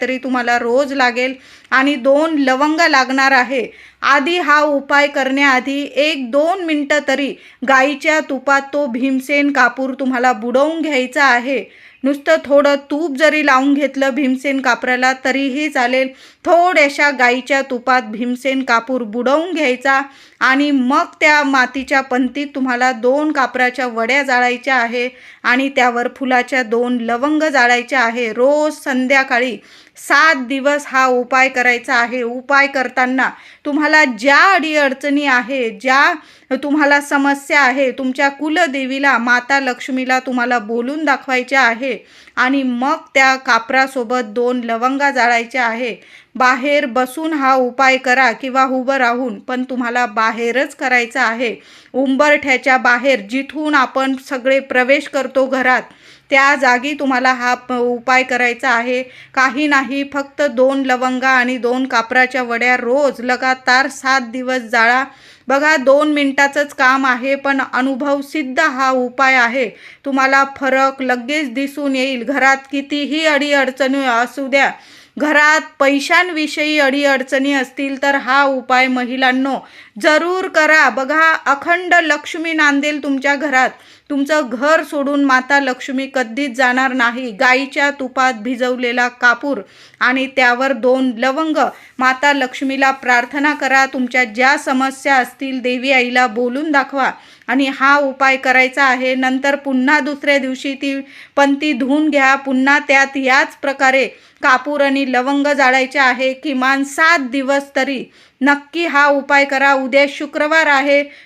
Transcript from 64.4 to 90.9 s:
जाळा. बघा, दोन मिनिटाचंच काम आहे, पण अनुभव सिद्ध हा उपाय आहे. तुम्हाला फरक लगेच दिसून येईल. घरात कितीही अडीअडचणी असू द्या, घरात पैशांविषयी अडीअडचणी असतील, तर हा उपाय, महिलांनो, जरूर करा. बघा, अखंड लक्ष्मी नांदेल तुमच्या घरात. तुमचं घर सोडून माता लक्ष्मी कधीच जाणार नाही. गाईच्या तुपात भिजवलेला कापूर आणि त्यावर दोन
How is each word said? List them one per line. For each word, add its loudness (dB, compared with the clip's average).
जाळा. 2
बघा, 2
दोन 2
मिनिटाचंच 0
काम 2
आहे, 0
पण -2
अनुभव -2
सिद्ध -6
हा 0
उपाय 0
आहे. 0
तुम्हाला 2
फरक 0
लगेच -4
दिसून -4
येईल. -4
घरात 0
कितीही -4
अडीअडचणी 0
असू -2
द्या, 0
घरात 2
पैशांविषयी 0
अडीअडचणी 0
असतील, -6
तर 2
हा 0
उपाय, 0
महिलांनो, -2
जरूर 2
करा. 4
बघा, 2
अखंड 0
लक्ष्मी 0
नांदेल 0
तुमच्या 0
घरात. 0
तुमचं 0
घर 2
सोडून -2
माता 2
लक्ष्मी -4
कधीच -4
जाणार 0
नाही. -2
गाईच्या 0
तुपात -2
भिजवलेला -2
कापूर 0
आणि 0
त्यावर 0
दोन 0